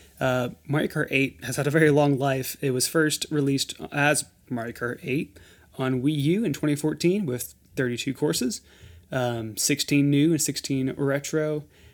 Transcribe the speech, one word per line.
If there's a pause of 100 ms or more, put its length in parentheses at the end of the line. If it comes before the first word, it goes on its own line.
(200)
Uh, (180)
Mario
Kart
eight
has
had
a
very
long
life.
It
was
first
released (160)
as (280)
Mario
Kart
eight (380)
on
Wii
U
in
twenty
fourteen
with (220)
thirty-two
courses, (500)
um,
sixteen
new
and
sixteen
retro. (300)